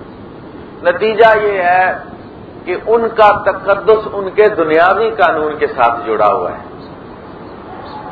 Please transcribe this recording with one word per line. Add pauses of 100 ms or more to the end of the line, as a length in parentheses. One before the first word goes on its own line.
(840)
نتیجہ
یہ
ہے (680)
کہ (100)
ان
کا
تقدس
ان
کے
دنیاوی
قانون
کے
ساتھ
جڑا
ہوا
ہے۔ (1300)